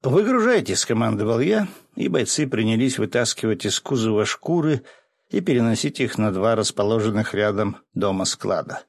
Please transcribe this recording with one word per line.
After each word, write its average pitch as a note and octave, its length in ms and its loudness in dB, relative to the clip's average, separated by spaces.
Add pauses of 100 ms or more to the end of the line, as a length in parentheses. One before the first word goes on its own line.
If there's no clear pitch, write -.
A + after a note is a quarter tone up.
"Выгружайте", — G#3+ 720 2
скомандовал A2+ 640 0
я, G3 280 2 (260)
и - 140 -2
бойцы - 380 0
принялись A2+ 520 0
вытаскивать A2+ 640 -2
из - 160 -2
кузова A2 460 0
шкуры D#3 560 -2 (480)
и G2+ 100 -2
переносить A#2+ 600 0
их A#2+ 180 -2
на G#2+ 140 0
два G#2 220 2
расположенных G#2+ 800 0
рядом G#2 440 0 (160)
дома F#2+ 320 -2
склада. - 640 -4